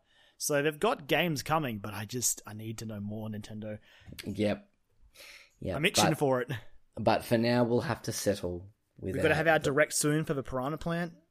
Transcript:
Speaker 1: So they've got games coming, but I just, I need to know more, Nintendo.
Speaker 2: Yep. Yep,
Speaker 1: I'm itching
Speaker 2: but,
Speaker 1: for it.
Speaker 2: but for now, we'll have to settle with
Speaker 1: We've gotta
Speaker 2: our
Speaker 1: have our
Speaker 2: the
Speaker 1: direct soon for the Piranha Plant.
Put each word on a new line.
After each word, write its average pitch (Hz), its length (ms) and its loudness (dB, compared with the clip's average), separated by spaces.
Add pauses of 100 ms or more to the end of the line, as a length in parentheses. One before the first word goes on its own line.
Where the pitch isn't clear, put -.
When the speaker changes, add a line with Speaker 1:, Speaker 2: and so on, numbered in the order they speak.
(380)
Speaker 1:
So 143 260 2
they've 151 160 0
got 196 280 0
games 156 360 2
coming, 147 360 0
but 101 140 -8
I 107 120 -6
just, - 420 -2
I 104 60 -14
need 110 240 -10
to 113 80 -10
know 107 160 -8
more, 107 260 -6
Nintendo. 107 520 -10 (460)
Speaker 2:
Yep. 104 400 -2 (920)
Yep, - 160 -4
Speaker 1:
I'm 147 100 -4
itching 202 260 4
Speaker 2:
but, 151 60 0
Speaker 1:
for 131 220 2
it. 123 120 -4 (460)
Speaker 2:
but 107 280 4
for 120 120 2
now, 120 280 4
we'll 117 160 2
have 110 220 -2
to 117 100 -6
settle 92 520 -2 (320)
with 95 180 -6
Speaker 1:
We've - 60 -2
gotta 156 120 4
Speaker 2:
our - 20 2
Speaker 1:
have 156 140 0
our 156 100 6
Speaker 2:
the 151 60 -2
Speaker 1:
direct 151 280 4
soon 151 300 2
for 160 100 -2
the 135 80 -4
Piranha 131 360 -4
Plant. 170 340 -4 (200)